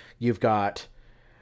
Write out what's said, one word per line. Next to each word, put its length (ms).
you've 200
got 480